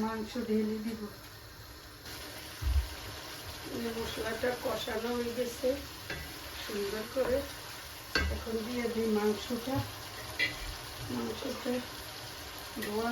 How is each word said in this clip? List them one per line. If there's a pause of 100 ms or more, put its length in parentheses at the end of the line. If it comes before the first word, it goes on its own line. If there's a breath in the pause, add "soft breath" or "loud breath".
মাংস (160)
ঢেলে
দিব। (2750)
এই (100)
মশলাটা (140)
কষানো
হয়ে
গেছে (920)
সুন্দর
করে, (960)
এখন (100)
দিয়ে
দিই
মাংসটা। (1400)
মাংসটা (1120)
ধোয়া